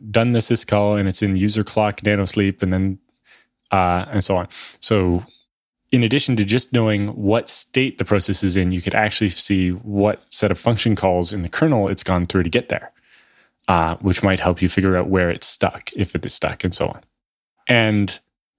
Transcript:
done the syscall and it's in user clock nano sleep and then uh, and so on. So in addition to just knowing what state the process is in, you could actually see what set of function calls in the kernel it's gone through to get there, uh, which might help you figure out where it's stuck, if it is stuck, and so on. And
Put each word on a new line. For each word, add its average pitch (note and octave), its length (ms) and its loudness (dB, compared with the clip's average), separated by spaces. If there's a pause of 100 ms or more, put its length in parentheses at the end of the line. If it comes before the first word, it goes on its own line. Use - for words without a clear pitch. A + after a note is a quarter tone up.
(100)
done A#2 220 2
the A#2 80 2
syscall G#2 600 0
and G2 80 0
it's - 140 -2
in G2 140 0
user G#2 280 0
clock G#2 380 -2
nano G2+ 240 0
sleep G2 360 0
and F#2 120 0
then F#2+ 240 -2 (720)
uh, F2+ 400 0
and G2+ 140 0
so F#2+ 120 0
on. F2+ 120 -4 (320)
So F2+ 440 0 (680)
in B2 100 4
addition B2+ 340 2
to G#2 80 2
just A2+ 280 -2
knowing G#2+ 360 2
what A2 400 0
state - 500 -2
the G2 60 -2
process G2+ 380 0
is F#2 140 0
in, F2+ 160 2
you F2 100 -2
could - 120 -4
actually G#2+ 360 0
see F#2 400 0
what G2+ 500 0 (100)
set G2+ 200 0
of F2+ 80 -2
function A2+ 380 0
calls F2+ 360 0
in G2 100 -6
the E2+ 60 -6
kernel B2+ 400 0
it's F#2+ 140 -4
gone F2+ 240 0
through F#2 160 0
to E2 80 -2
get - 180 -2
there, - 240 -6 (760)
uh, E2 280 2
which F#2+ 260 0
might F#2+ 180 2
help F2+ 200 0
you F2+ 80 2
figure F#2+ 280 2
out F2+ 120 0
where F2+ 220 2
it's - 160 -4
stuck, - 480 -4
if - 220 -4
it - 100 -4
is - 80 0
stuck, - 300 -2
and F2+ 100 0
so - 140 -2
on. - 120 -10 (680)
And G#2+ 500 2 (400)